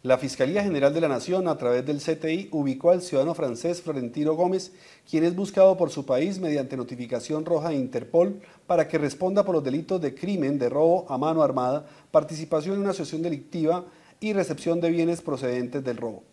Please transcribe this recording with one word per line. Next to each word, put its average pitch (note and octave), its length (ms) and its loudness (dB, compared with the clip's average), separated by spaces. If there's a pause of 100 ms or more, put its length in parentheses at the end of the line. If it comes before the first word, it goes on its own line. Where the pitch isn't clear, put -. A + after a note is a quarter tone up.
La B2+ 160 4
Fiscalía C#3+ 420 0
General D3 320 2
de E3 80 0
la E3 60 2
Nación, F3 400 0
a D#3+ 100 0
través B2 260 0
del C#3+ 180 -2
C D#3+ 140 -2
T D#3+ 160 -4
I, F#3+ 200 -4
ubicó D3 400 2
al F3+ 100 4
ciudadano D3 320 0
francés D#3+ 480 -4
Florentino D3 540 -2
Gómez, F3+ 360 0 (380)
quien D#3+ 140 2
es F3 120 2
buscado F#3+ 400 6
por F3 140 0
su C#3 160 -6
país D#3+ 340 0
mediante C#3+ 380 -2
notificación B2 680 -6
roja E3 240 0
de D3+ 80 0
Interpol C#3 640 0 (280)
para D#3+ 200 4
que D#3+ 120 0
responda F#3 440 0
por F#3 120 0
los D3+ 80 2
delitos D#3+ 360 -2
de D3+ 140 -4
crimen D3+ 460 -2
de B2 100 0
robo E3 400 2
a C3+ 80 -4
mano D#3+ 240 0
armada, C3+ 460 0 (240)
participación D#3 640 0
en G3+ 60 -2
una G3 100 0
asociación D#3+ 320 -4
delictiva E3 600 -2 (340)
y G#3+ 140 -4
recepción E3+ 480 0
de E3+ 100 2
bienes E3+ 300 0
procedentes B2+ 600 -4
del B2 140 -4
robo. A2+ 360 -8